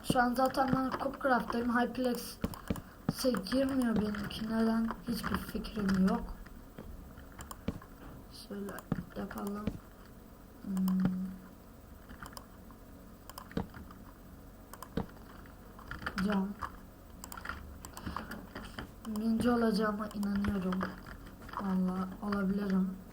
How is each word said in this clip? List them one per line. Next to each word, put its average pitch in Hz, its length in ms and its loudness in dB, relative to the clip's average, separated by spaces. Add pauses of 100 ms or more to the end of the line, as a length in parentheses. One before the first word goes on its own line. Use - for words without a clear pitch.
(140)
Şu 254 60 8
an 240 120 6
zaten 262 420 6
ben 262 240 2
Copcraft'tayım. 247 800 4
Hyplex 240 580 0 (1120)
girmiyor 262 440 4
benimki. 208 500 2
Neden? 226 440 4 (180)
Hiçbir 220 300 0
fikrim 190 720 4
yok. 185 160 6 (2250)
Şöyle 202 240 -6 (460)
yapalım. 202 480 -4 (1000)
Hmm. 185 640 4 (4000)
Cam. 196 220 4 (2500)
Birinci 226 420 4
olacağıma 214 580 4
inanıyorum. 202 720 2 (800)
Vallahi 185 480 2 (120)
olabilirim. 196 760 2 (160)